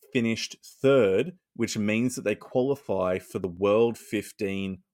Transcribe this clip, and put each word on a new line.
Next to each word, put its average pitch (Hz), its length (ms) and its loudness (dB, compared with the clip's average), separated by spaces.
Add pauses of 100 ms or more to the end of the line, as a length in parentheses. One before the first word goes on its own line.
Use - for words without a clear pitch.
(120)
finished 113 520 -2
third, 131 720 2 (180)
which 113 240 -4
means 110 380 0
that 117 80 -10
they 107 100 0
qualify 104 880 -2
for - 180 -10
the 95 100 -4
World 104 480 2
fifteen 98 880 -6 (120)